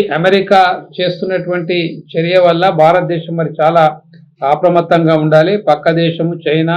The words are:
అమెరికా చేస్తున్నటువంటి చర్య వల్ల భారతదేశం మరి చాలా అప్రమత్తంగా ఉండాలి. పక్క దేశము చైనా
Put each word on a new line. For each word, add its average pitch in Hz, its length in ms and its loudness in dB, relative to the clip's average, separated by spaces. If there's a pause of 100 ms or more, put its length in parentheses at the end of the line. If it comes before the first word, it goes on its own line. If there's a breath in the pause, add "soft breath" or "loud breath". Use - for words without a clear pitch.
అమెరికా 190 520 2 (320)
చేస్తున్నటువంటి 180 840 -4 (300)
చర్య 170 320 -2
వల్ల 170 300 2
భారతదేశం 165 640 0
మరి 160 180 -4
చాలా 165 300 2 (580 soft breath)
అప్రమత్తంగా 165 720 2
ఉండాలి. 156 420 2
పక్క 151 340 0
దేశము 165 440 -2
చైనా 160 420 -2